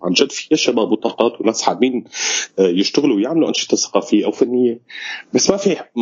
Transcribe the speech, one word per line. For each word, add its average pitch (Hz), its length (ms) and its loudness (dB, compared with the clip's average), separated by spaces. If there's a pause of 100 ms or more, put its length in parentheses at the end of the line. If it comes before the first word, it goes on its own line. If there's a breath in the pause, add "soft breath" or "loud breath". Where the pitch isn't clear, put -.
عن 90 80 -2
جد 135 200 2
فيها - 260 -2
شباب 120 340 0
وطاقات 117 500 -2
وناس 110 200 0
حابين، 113 420 0 (560 loud breath)
آه، 95 80 6
يشتغلوا 104 480 2
ويعملوا 135 320 0
أنشطة - 300 -2
ثقافية 101 480 0
أو 104 60 0
فنية، 120 480 0 (540 loud breath)
بس 131 160 2
ما 196 80 4
في 190 180 0 (260)